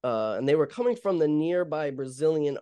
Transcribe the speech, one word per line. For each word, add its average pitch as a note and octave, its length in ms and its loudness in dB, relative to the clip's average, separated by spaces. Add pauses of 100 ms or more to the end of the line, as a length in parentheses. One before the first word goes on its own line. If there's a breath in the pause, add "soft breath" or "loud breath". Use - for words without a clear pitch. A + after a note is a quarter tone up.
Uh, A2 340 0
and B2+ 100 -2
they C#3+ 80 4
were D3+ 120 4
coming A#3+ 300 -2
from F#3+ 220 -2
the D3+ 100 4
nearby D#3 600 0
Brazilian C#3 720 -2